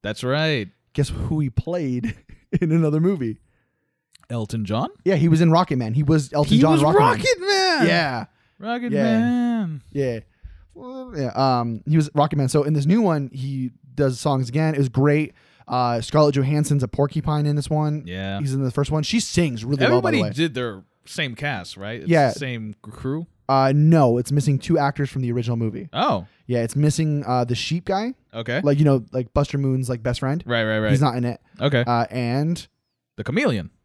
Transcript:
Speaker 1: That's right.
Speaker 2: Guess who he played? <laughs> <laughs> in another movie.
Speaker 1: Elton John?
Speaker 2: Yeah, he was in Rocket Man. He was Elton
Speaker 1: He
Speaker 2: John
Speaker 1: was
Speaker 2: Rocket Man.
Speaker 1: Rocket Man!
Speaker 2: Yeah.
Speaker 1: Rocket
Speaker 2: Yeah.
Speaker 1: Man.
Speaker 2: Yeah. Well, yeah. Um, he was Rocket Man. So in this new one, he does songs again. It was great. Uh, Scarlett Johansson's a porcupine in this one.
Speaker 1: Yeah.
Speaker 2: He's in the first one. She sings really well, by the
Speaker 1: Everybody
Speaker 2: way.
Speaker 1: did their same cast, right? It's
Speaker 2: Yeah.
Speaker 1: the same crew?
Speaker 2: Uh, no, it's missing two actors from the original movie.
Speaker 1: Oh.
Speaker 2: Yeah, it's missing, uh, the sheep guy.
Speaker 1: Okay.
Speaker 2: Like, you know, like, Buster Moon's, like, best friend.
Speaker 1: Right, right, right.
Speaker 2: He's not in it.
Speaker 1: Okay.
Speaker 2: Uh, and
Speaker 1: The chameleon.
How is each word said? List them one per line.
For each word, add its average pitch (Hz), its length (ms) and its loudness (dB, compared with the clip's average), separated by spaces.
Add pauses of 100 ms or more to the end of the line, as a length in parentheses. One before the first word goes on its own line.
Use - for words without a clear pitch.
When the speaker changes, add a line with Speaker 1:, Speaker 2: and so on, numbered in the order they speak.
Speaker 1:
That's 104 220 -8
right. 139 460 -2 (240)
Speaker 2:
Guess 143 160 0
who - 320 -4
he 131 100 -2
played? 143 720 -4
<laughs> - 40 -20 (260)
<laughs> - 100 0
in 165 100 0
another 160 280 2
movie. 160 380 0 (920)
Speaker 1:
Elton 113 360 -4
John? 110 240 -2 (140)
Speaker 2:
Yeah, 185 120 2
he 160 120 2
was 160 140 6
in 165 100 6
Rocket 165 260 2
Man. 113 160 -2
He 151 100 2
was 147 300 2
Elton 147 220 2
Speaker 1:
He 233 60 6
Speaker 2:
John 294 120 6
Speaker 1:
was - 100 2
Speaker 2:
Rocket 311 160 4
Man. 440 100 6
Speaker 1:
Rocket 494 320 0
Man! 381 460 2
Speaker 2:
Yeah. 156 380 0 (340)
Speaker 1:
Rocket 240 320 -6
Speaker 2:
Yeah. 214 120 0
Speaker 1:
Man. 226 800 0 (100)
Speaker 2:
Yeah. 127 280 -2 (540)
Well, 254 420 -14
yeah. 131 160 -4 (280)
Um, 117 280 -4
he 151 80 2
was 156 200 2
Rocket 147 220 2
Man. 131 120 0
So 151 140 2
in 151 100 0
this 147 120 0
new 202 160 4
one, 151 320 0
he 131 380 -6 (220)
does 131 260 0
songs 131 300 0
again. 156 260 0
It 139 40 -2
was 135 100 2
great. 147 440 2 (340)
Uh, 123 340 0
Scarlett 147 340 2
Johansson's 143 480 0
a 117 40 -6
porcupine 147 580 -2
in 147 100 0
this 143 140 -4
one. 151 360 -2
Speaker 1:
Yeah. 95 340 -6
Speaker 2:
He's 139 140 -4
in 135 100 -2
the 127 80 -2
first 143 200 -2
one. 156 120 -2
She 226 160 0
sings 139 460 -2
really 139 200 0
well, 294 160 4
by - 100 0
the 143 60 2
Speaker 1:
Everybody - 60 2
Speaker 2:
way. - 100 -4 (140)
Speaker 1:
did 139 60 -6
their 117 300 -6 (220)
same 139 300 -6
cast, 131 420 -8
right? 110 240 -10
It's 180 80 -8
Speaker 2:
Yeah. 143 240 4
Speaker 1:
the - 60 -10
same 113 420 -8
crew? 139 460 -10 (200)
Speaker 2:
Uh, 135 280 4
no, 147 420 6
it's 123 140 -4
missing 143 260 0
two 165 220 0
actors 143 300 -2
from 131 120 -6
the 120 100 -2
original 120 240 -2
movie. 113 380 -4
Speaker 1:
Oh. 117 320 -2 (220)
Speaker 2:
Yeah, 120 160 0
it's 113 120 -6
missing, 151 520 0
uh, 123 180 0
the 120 100 -4
sheep 170 300 -6
guy. 214 300 -4 (180)
Speaker 1:
Okay. 120 280 -4
Speaker 2:
Like, 143 180 2
you 151 60 6
know, 131 260 4
like, 127 240 -6
Buster 143 240 0
Moon's, 131 280 -2
like, 120 140 -6
best 120 200 -4
friend. 139 260 -4
Speaker 1:
Right, 117 160 2
right, 110 160 0
right. 107 120 0
Speaker 2:
He's 135 100 4
not 127 140 2
in 123 100 -2
it. 123 140 -6 (220)
Speaker 1:
Okay. 131 240 2
Speaker 2:
Uh, 120 240 2
and 127 580 -2 (500)
Speaker 1:
The 107 60 -8
chameleon. 151 460 -2 (160)